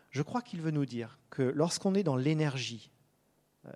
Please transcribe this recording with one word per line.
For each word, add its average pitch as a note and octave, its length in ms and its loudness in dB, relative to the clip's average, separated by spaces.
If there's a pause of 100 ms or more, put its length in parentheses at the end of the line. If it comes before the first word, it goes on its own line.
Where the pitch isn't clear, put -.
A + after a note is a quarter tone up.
(120)
Je C3 100 -2
crois A#3+ 220 -4
qu'il E3+ 180 -10
veut D#3+ 100 -2
nous D3 140 2
dire A#2 320 -6 (140)
que - 100 -2
lorsqu'on E3 540 2
est G3+ 80 4
dans D3 120 2
l'énergie, B2+ 760 0 (760)
euh, - 100 -16